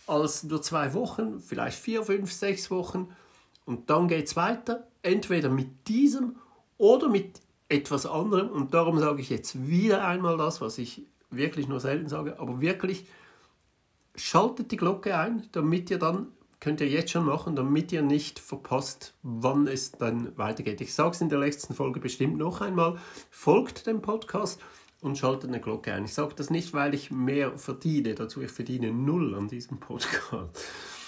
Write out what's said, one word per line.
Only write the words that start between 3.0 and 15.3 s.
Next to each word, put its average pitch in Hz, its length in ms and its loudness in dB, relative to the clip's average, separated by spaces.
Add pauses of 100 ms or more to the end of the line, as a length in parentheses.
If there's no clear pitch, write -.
Und 120 240 -4
dann 170 180 6
geht's 160 280 0
weiter, 233 520 -2 (140)
entweder 175 480 2
mit - 380 -2
diesem 254 480 4 (420)
oder 247 300 8
mit 202 320 2 (300)
etwas 143 360 0
anderem. 185 440 2
Und 139 240 -2
darum 165 260 6
sage 147 220 2
ich 127 80 -6
jetzt 131 380 -4
wieder 196 380 4
einmal 175 320 0
das, 160 220 0
was 113 180 -6
ich 117 260 -10 (260)
wirklich 139 380 -2
nur 131 120 -4
selten 143 300 -4
sage, 151 300 -6
aber 131 220 -6
wirklich 185 460 -2 (1080)
schaltet 233 560 2
die 208 60 -4
Glocke 185 400 0
ein, 220 340 -2